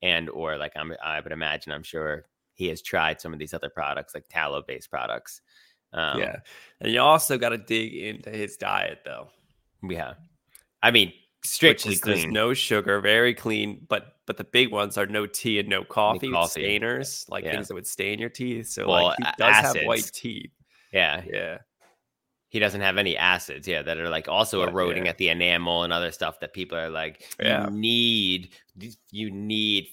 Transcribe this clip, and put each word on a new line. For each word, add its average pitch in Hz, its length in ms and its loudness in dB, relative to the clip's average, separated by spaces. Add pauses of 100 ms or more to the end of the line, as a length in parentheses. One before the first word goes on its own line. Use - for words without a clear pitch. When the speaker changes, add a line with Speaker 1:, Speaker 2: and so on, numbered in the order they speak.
Speaker 1:
and 82 280 2
or, 78 260 -4
like, 76 200 -8
I'm, 80 160 -8 (120)
I 78 160 -4
would 78 120 -12
imagine, 78 400 -6
I'm 73 120 -8
sure 76 400 -6 (300)
he 90 140 -6
has 82 140 -6
tried 80 380 0
some 82 120 -12
of 78 60 -12
these 78 160 -10
other 73 160 -8
products, 71 440 -6
like 76 140 -14
tallow-based 71 600 -4
products. 58 500 -8 (520)
Um, 73 280 -2
Speaker 2:
Yeah. - 160 -4 (440)
And 110 120 0
you 120 80 4
also 151 380 6
gotta 117 200 0
dig 110 360 -2
into 107 360 -10
his 107 260 -8
diet, 95 480 -2
though. 62 240 -12 (540)
Speaker 1:
Yeah. 82 320 -6 (680)
I 113 100 6
mean, 104 160 6
Speaker 2:
Which - 80 -14 (340)
Speaker 1:
strictly 147 440 4
Speaker 2:
is 87 60 0
there's 98 220 2
Speaker 1:
clean. 80 100 -2
Speaker 2:
no 113 220 2
sugar, 101 460 2
very 113 340 4
clean, 107 540 -4
but, - 280 -4 (100)
but 104 120 -4
the 101 60 -10
big 123 260 4
ones 104 260 -2
are 98 100 2
no 104 200 -2
tea 107 320 -2
and 101 100 -2
no 98 120 0
Speaker 1:
No 92 40 -8
Speaker 2:
coffee, 113 460 0
Speaker 1:
coffee. 85 320 2
Speaker 2:
stainers, 117 680 -4
like, - 160 -8
Speaker 1:
Yeah. 78 80 -4
Speaker 2:
things - 160 -6
that - 60 -10
would 92 120 -12
stain 101 320 -4
your 117 120 -6
teeth. 120 380 -6
So, 101 200 -6
Speaker 1:
Well, 87 180 6
Speaker 2:
like, 85 120 0
he - 60 -4
Speaker 1:
a-, - 120 -2
Speaker 2:
does 110 200 6
have 110 280 6
white 113 140 2
Speaker 1:
acids. 107 140 -4
Speaker 2:
teeth. - 380 -10 (420)
Speaker 1:
Yeah. 87 380 4
Speaker 2:
Yeah. 87 280 -6 (880)
Speaker 1:
He 113 100 -4
doesn't 101 220 2
have 95 180 2
any 95 180 2
acids, 80 520 0
yeah, 80 140 -2
that 80 160 -4
are, 85 100 -4
like, 80 200 -4
also 101 360 2
Speaker 2:
But, 90 60 0
Speaker 1:
eroding 90 340 0
Speaker 2:
yeah. 87 60 0
Speaker 1:
at - 80 -8
the 87 100 2
enamel 85 560 2
and 85 80 -2
other 85 180 -2
stuff - 300 -8
that 76 120 -12
people 90 240 -8
are 82 140 -4
like, 80 300 -8 (180)
"You - 80 -2
Speaker 2:
Yeah. 135 240 2
Speaker 1:
need, 107 800 0 (640)
you 104 180 -8
need 104 640 -2